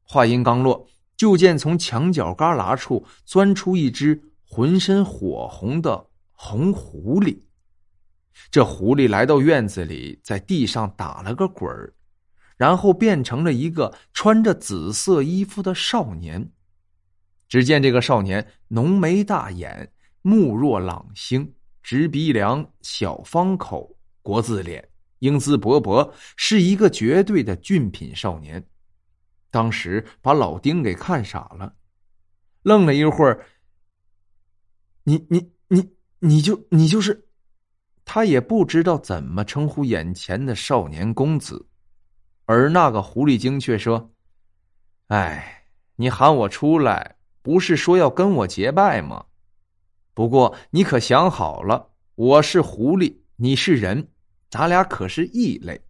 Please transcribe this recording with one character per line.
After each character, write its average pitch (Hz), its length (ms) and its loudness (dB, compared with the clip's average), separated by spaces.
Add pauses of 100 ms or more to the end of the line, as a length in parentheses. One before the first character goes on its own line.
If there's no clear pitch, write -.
话 131 240 2
音 123 180 2
刚 120 200 2
落， 131 240 0 (280)
就 208 220 4
见 170 180 6
从 151 220 -2
墙 156 340 -2
角 98 220 -2
旮 160 240 0
旯 104 180 -2
处 127 300 -6 (200)
钻 196 280 2
出 190 220 -2
一 147 160 0
只 151 280 0 (240)
浑 156 360 0
身 196 260 2
火 71 420 -8
红 127 340 -6
的 139 280 -4 (220)
红 143 420 -4
狐 104 480 -4
狸。 165 200 -2 (1080)
这 131 160 4
狐 95 300 -2
狸 139 120 2
来 104 180 2
到 143 140 2
院 135 280 2
子 95 180 -8
里， 71 380 -14
在 101 160 -8
地 156 260 -2
上 104 300 -6
打 78 260 -12
了 101 140 -8
个 190 120 -2
滚 139 220 -10
儿， 55 240 -14 (640)
然 147 180 4
后 190 160 2
变 190 320 2
成 123 200 -4
了 165 100 0
一 131 160 -2
个 156 260 -4 (160)
穿 220 320 2
着 208 120 4
紫 90 360 -8
色 165 300 0
衣 180 240 -2
服 202 160 -12
的 185 140 -4
少 147 400 -4
年。 85 360 -10 (960)
只 127 160 2
见 143 200 4
这 135 80 4
个 120 100 2
少 123 180 2
年 98 320 -4 (160)
浓 143 320 0
眉 180 240 2
大 196 280 -4
眼， 85 420 -14 (300)
目 185 320 4
若 120 240 0
朗 90 340 -8
星， 139 400 -6 (300)
直 147 240 0
鼻 151 260 -2
梁， 113 340 -2 (140)
小 - 400 -8
方 185 340 -2
口， - 400 -12 (280)
国 104 180 -2
字 110 220 -4
脸， 82 260 -14 (300)
英 139 200 0
姿 143 160 2
勃 117 240 2
勃， 113 320 0 (240)
是 - 260 0
一 185 140 2
个 196 140 4
绝 147 340 0
对 190 200 0
的 98 140 -4
俊 151 340 -2
品 73 240 -16
少 85 240 -8
年。 78 280 -16 (840)
当 113 200 0
时 101 320 -6 (160)
把 135 140 0
老 98 240 0
丁 156 240 -2
给 101 140 -2
看 147 280 -4
傻 92 180 -10 (180)
了， 98 160 -14 (880)
愣 202 240 6
了 139 80 4
一 147 100 2
会 151 220 4
儿 117 180 0 (1600)
，“你， 151 240 0
你， 175 220 -2 (160)
你， 185 260 0 (240)
你 151 240 4
就， 190 300 -2
你 160 160 6
就 190 120 2
是？” 208 280 -4 (760)
他 220 200 0
也 143 160 4
不 208 240 0
知 165 180 0
道 170 140 0
怎 85 260 -8
么 85 220 -6
称 147 240 -4
呼 143 160 -4
眼 90 280 -4
前 92 300 -8
的 131 120 -4
少 98 340 -2
年 85 240 -4
公 143 260 0
子。 - 280 -14 (800)
而 120 220 4
那 160 240 4
个 107 100 -2
狐 123 240 -4
狸 139 120 4
精 127 200 -2
却 127 200 -2
说 113 340 -2 (960)
：“哎， 87 600 -4 (280)
你 120 140 -2
喊 139 260 4
我 107 140 0
出 156 280 0
来， 117 380 -2 (260)
不 156 180 0
是 180 180 0
说 175 180 2
要 170 140 4
跟 185 220 0
我 123 160 0
结 98 260 -4
拜 170 280 2
吗？ 57 220 -12 (920)
不 113 140 -2
过 123 260 4 (180)
你 180 120 2
可 139 160 2
想 147 320 2
好 78 320 -8
了， 110 280 -2 (240)
我 131 260 6
是 165 200 2
狐 139 360 -2
狸， 180 220 -2 (180)
你 127 180 0
是 165 200 2
人， 107 360 -4 (380)
咱 143 180 -2
俩 180 160 4
可 - 240 -6
是 165 200 -4
异 226 320 -4
类。” 85 200 -12 (100)